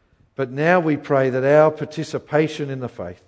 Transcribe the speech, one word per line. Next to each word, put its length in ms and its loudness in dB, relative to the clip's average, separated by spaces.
But 140 -4
now 300 2
we 160 0
pray 320 0
that 160 -2
our 260 6
participation 1000 -4
in 80 -8
the 100 -8
faith, 400 -14